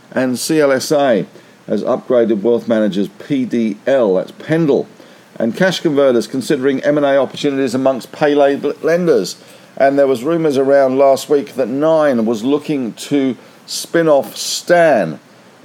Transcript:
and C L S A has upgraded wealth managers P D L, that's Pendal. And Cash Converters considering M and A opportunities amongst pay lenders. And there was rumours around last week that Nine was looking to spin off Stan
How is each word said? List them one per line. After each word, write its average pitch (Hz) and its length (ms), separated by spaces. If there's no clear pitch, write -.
and 127 260
C 160 220
L 143 120
S 131 200
A 135 340
has 107 180
upgraded 117 600
wealth 117 240
managers 104 400
P 131 280
D 110 320
L, 120 260
that's - 180
Pendal. 147 540
And 113 160
Cash 185 260
Converters 135 440
considering 135 580
M 147 140
and 143 80
A 139 120
opportunities 135 580
amongst 131 360
pay 147 220
lenders. 143 1080
And 139 220
there 139 80
was 123 160
rumours 160 340
around 135 400
last 135 320
week 143 240
that 123 140
Nine 143 580
was 110 180
looking 139 500
to 135 440
spin - 400
off 139 280
Stan 143 840